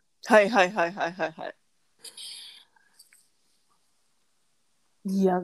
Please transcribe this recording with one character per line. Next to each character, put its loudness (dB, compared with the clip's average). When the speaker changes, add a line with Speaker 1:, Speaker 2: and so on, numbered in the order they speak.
Speaker 1:
は 6
い 2
は 4
い 2
は 0
い -6
は -4
い -6
は -6
い -8
は -12
い。 -16
Speaker 2:
い 0
や、 2